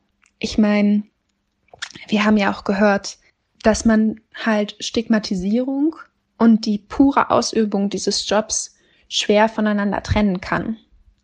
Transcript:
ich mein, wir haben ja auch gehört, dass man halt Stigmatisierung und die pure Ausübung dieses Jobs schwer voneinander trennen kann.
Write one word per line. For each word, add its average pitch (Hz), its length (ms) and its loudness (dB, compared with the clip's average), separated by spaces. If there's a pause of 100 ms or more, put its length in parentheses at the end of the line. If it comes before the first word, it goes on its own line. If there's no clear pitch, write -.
(400)
ich - 180 -6
mein, 208 520 2 (1000)
wir 208 160 0
haben 214 100 4
ja 202 180 0
auch - 120 -14
gehört, 202 520 0 (460)
dass 214 220 2
man 220 340 2 (160)
halt 208 460 -4
Stigmatisierung 226 1120 -2 (420)
und 226 280 4
die 208 140 -2
pure - 500 0
Ausübung 208 600 0
dieses - 380 -4
Jobs - 480 -4 (340)
schwer 214 400 2
voneinander 208 520 -2
trennen 202 380 0
kann. - 380 -6 (460)